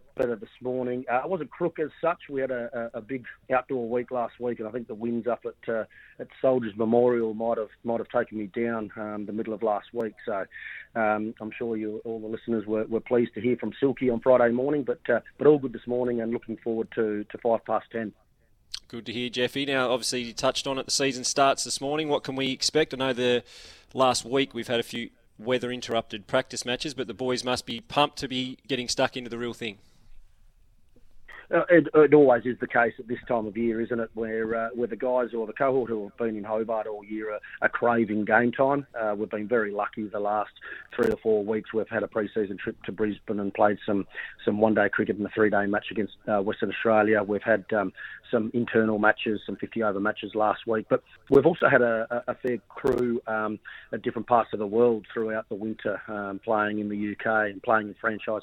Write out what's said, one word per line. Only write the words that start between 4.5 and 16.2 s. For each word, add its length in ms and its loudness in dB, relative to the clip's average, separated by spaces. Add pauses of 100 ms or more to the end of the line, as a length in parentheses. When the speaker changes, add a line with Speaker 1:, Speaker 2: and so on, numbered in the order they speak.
Speaker 1:
and 80 -8
I 20 -12
think 160 -8
the 80 -10
winds 320 -4
up 180 -2
at, 300 -12
uh, 100 -2 (360)
at 80 -12 (120)
Soldiers 360 2
Memorial 580 4
might 240 -2
have, 100 -4 (140)
might 160 -2
have 120 -6
taken 280 -2
me 80 -4
down, 500 -4
um, 300 -8
the 60 -8
middle 200 -4
of 120 -8
last 280 -2
week. 220 -4 (100)
So, 200 -4 (500)
um, 460 2
I'm 100 -8
sure 260 -4
you, 280 -6
all 160 -6
the 80 -10
listeners 360 -4
were, 200 0
were 160 -2
pleased 340 2
to 60 -10
hear 160 0
from 240 -6
Silky 280 0
on 120 0
Friday 320 6
morning, 320 0
but, 160 -4 (100)
uh, 80 4 (180)
but 120 4
all 100 10
good 140 -6
this 160 -12
morning, 320 0